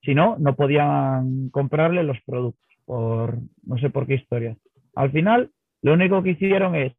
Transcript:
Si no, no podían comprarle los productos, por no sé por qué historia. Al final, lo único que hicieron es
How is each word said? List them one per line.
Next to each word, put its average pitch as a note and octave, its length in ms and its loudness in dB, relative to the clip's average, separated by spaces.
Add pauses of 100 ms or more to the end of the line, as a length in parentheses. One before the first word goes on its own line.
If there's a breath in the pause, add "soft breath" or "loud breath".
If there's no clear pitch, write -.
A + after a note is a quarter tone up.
Si C#3 140 0
no, F#3+ 240 4
no C#3 160 2
podían C3+ 960 0
comprarle D#3 500 0
los C#3 240 -2
productos, B2 420 -8 (180)
por A#2 520 -4 (300)
no B2+ 100 -4
sé B2+ 140 -2
por B2+ 160 -4
qué C3+ 80 0
historia. A#2 420 -6 (380)
Al C3+ 160 0
final, G#3 400 2 (320)
lo C#3 100 4
único F3+ 300 4
que F#3 80 0
hicieron F#3+ 440 0
es C3 240 -2